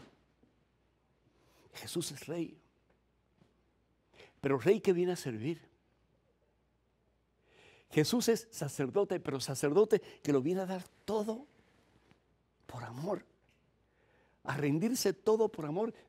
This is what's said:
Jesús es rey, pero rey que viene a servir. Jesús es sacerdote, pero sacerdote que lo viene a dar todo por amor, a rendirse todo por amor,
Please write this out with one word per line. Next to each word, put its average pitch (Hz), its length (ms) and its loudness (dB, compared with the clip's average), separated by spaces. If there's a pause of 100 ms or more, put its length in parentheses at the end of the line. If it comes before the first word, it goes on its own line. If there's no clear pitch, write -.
(1700)
Jesús - 400 -8
es - 140 -16
rey, 165 320 -8 (1800)
pero 135 160 2
rey 180 220 4
que 196 120 4
viene 180 200 2
a 170 40 -2
servir. 131 460 -6 (2250)
Jesús 220 400 2
es 226 220 2
sacerdote, 160 720 -2
pero 135 200 -4
sacerdote 151 640 2 (200)
que 147 120 0
lo 131 80 4
viene 180 180 0
a 185 60 -4
dar 185 180 -6 (220)
todo 220 400 -2 (1200)
por 120 180 -12
amor, 151 400 -6 (1160)
a 139 140 -6
rendirse 170 580 2
todo 220 340 2
por 165 160 -6
amor, 190 300 -2 (140)